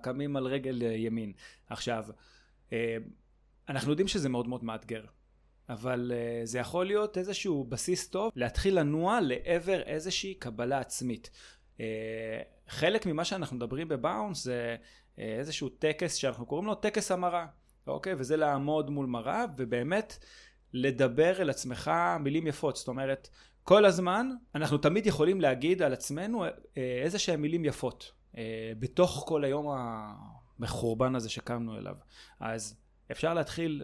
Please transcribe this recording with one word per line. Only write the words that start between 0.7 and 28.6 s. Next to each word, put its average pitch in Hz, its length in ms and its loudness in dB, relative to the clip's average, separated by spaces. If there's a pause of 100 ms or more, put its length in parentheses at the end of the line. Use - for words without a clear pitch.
אה, 117 60 2
ימין. 113 440 -2 (360)
עכשיו, 113 360 -4 (680)
אה, 117 240 0 (720)
אנחנו 135 220 0
יודעים 175 180 4
שזה 165 200 0
מאוד 120 200 0
מאוד 123 160 -6
מאתגר, 110 400 -8 (640)
אבל, 123 460 -2
אה, 117 320 -2
זה 113 120 -4
יכול 175 280 0
להיות 208 320 0
איזשהו 185 460 -2
בסיס 131 440 -2
טוב 208 260 -2
להתחיל 180 440 2
לנוע 165 440 4
לעבר 170 600 2
איזושהי 165 520 -4
קבלה 120 440 -2
עצמית. 123 520 -4 (500)
אה, 113 60 -4 (800)
חלק 190 380 2
ממה 165 180 0
שאנחנו 170 320 -4
מדברים 131 320 -4
בבאונס 170 560 -2
זה, 120 320 -2 (420)
אה, 104 60 -8 (140)
איזשהו 147 300 -4
טקס 156 460 0
שאנחנו 120 320 -2
קוראים 165 200 -2
לו 214 80 0
טקס 214 360 0
המראה, 175 360 0 (400)
אוקיי? 147 320 -2
וזה 131 180 2
לעמוד 147 540 2
מול 143 160 0
מראה 127 380 0 (120)
ובאמת... 131 640 0 (540)
לדבר 135 720 4
אל 151 80 4
עצמך 131 400 -4 (300)
מילים 147 260 0
יפות. 143 300 0
זאת - 120 -8
אומרת, 135 400 -2 (380)
כל 208 180 10
הזמן 190 460 4 (240)
אנחנו 147 240 2
תמיד 180 280 4
יכולים 175 340 4
להגיד 151 420 4
על 143 100 4
עצמנו, 180 520 -4
אה, 165 60 -2 (260)
איזה 131 420 -2
שהם 160 240 0
מילים 160 220 0
יפות, - 480 -4 (240)
אה, 113 420 -6